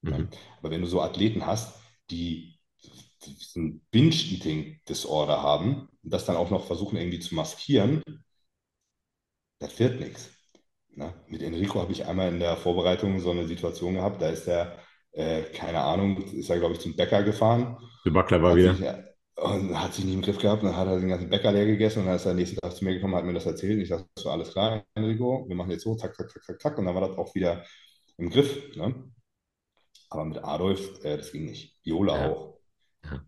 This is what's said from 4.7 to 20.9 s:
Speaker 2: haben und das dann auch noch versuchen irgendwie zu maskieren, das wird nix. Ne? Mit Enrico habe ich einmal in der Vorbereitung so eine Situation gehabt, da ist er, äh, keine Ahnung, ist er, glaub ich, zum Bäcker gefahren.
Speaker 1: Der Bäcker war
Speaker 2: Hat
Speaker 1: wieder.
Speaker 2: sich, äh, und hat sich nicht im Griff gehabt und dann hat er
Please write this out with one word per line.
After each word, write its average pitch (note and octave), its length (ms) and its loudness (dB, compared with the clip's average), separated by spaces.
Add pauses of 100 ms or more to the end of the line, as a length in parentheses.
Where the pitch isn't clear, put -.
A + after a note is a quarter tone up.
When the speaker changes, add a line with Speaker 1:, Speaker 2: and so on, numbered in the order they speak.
Speaker 2:
haben E2+ 460 0 (140)
und - 100 -6
das F2+ 120 -2
dann E2+ 120 0
auch E2+ 140 0
noch F#2 160 0
versuchen G2 300 -4
irgendwie F2 220 -4
zu E2+ 160 -8
maskieren, A#2+ 680 2 (1600)
das - 200 -10
wird A#2+ 200 4
nix. - 300 -12 (680)
Ne? D2+ 180 -10 (140)
Mit - 140 -10
Enrico F2 400 -2
habe F2+ 100 -4
ich - 140 -4
einmal F#2 240 0
in E2+ 100 -2
der E2+ 180 0
Vorbereitung F2+ 600 2
so F2 120 0
eine F2 160 0
Situation F2 480 -4
gehabt, F#2+ 260 -2
da D#2+ 80 2
ist - 180 -6
er, F2 320 0 (340)
äh, D#2+ 300 -2
keine E2+ 380 -4
Ahnung, F#2+ 420 2 (100)
ist - 160 -8
er, F2 100 2
glaub E2+ 140 0
ich, E2+ 60 -6
zum D#2+ 160 -6
Bäcker - 280 4
gefahren. A#2 540 2 (280)
Speaker 1:
Der F2+ 60 4
Bäcker F2+ 320 6
war F2 100 10
Speaker 2:
Hat F2 80 10
Speaker 1:
wieder. F#2 160 8
Speaker 2:
sich, F#2 40 -2
äh, C2+ 220 -4 (340)
und F#2 440 0
hat F#2+ 120 -4
sich F#2+ 120 -4
nicht F#2 100 0
im F#2+ 80 0
Griff G2 160 0
gehabt G#2+ 240 2
und G2 60 2
dann F2 80 -2
hat F#2 100 2
er F#2 120 2